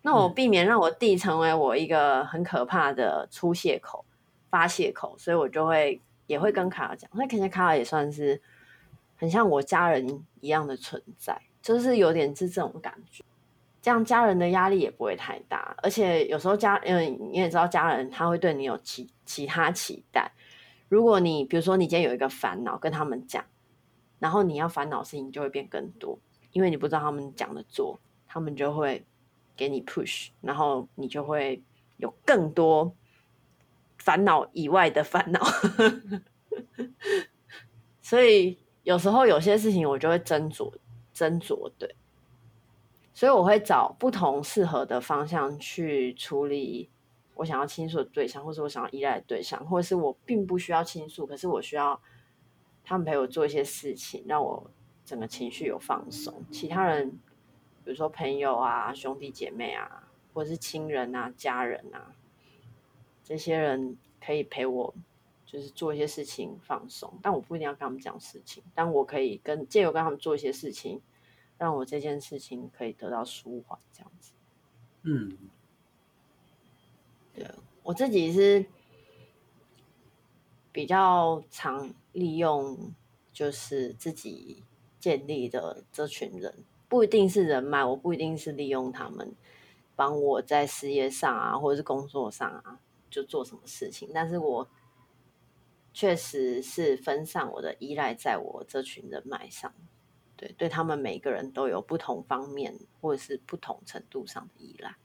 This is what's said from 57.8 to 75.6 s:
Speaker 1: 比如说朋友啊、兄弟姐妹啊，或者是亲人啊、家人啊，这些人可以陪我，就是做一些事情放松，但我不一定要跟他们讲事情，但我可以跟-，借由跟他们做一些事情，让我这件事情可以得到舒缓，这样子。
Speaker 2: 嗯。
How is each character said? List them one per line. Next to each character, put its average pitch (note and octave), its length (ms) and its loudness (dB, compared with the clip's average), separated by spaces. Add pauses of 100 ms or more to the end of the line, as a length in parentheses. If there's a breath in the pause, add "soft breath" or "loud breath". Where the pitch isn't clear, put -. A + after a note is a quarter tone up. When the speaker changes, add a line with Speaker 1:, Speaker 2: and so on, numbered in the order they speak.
Speaker 1:
比 B2 60 -12
如 C3 60 -6
说 D#3 120 -2
朋 C#3+ 300 -4
友 C#3 180 0
啊、 A#2+ 380 -2
兄 C3+ 240 -8
弟 C#3 140 -12
姐 - 180 -10
妹 A2 240 -8
啊， G#1+ 340 -14 (260)
或 D#3 100 -4
者 D3+ 80 -6
是 E3+ 40 -4
亲 D#3 320 -10
人 B2+ 280 -4
啊、 B2 200 -8
家 B2 300 -4
人 A2+ 260 -6
啊， - 220 -20 (1120 soft breath)
这 D3+ 120 -8
些 D#3+ 220 -2
人 C3 400 -2 (260)
可 D3+ 80 -8
以 D3+ 120 -2
陪 C3 200 -6
我， B2+ 300 -4 (500)
就 C#3+ 160 -14
是 C#3 100 -14
做 D#3+ 220 -6
一 D3 60 -4
些 D3 80 0
事 D3+ 180 -8
情 - 380 -12
放 - 260 -8
松， - 240 -16 (120)
但 G3+ 100 0
我 C3+ 80 -2
不 E3+ 140 -12
一 D#3+ 40 -6
定 D#3 60 -6
要 C#3+ 60 -2
跟 C#3+ 80 -12
他 C#3 100 -8
们 C3 100 -10
讲 - 200 -14
事 - 260 -20
情， - 160 -20 (140)
但 E3 180 0
我 C#3 100 4
可 C#3+ 160 -4
以 C3 240 -2
跟-， D3+ 260 -4
借 G#3+ 120 4
由 E3 100 4
跟 D#3+ 120 0
他 D#3+ 80 0
们 C#3+ 80 -8
做 D3+ 160 -2
一 C#3 40 -6
些 C#3 120 -2
事 C3+ 200 -10
情， - 300 -12 (580 soft breath)
让 D#3+ 160 -2
我 C3 100 -4
这 D3 140 -6
件 C#3+ 200 -6
事 C#3 200 -14
情 B2 360 -14
可 - 80 -12
以 A2+ 100 -8
得 G#2 180 -10
到 A#2 120 -4
舒 A#2+ 440 -14
缓， - 100 -14 (160)
这 - 80 -20
样 - 180 -20
子。 - 120 -20 (720)
Speaker 2:
嗯。 G#2 340 -4 (2000)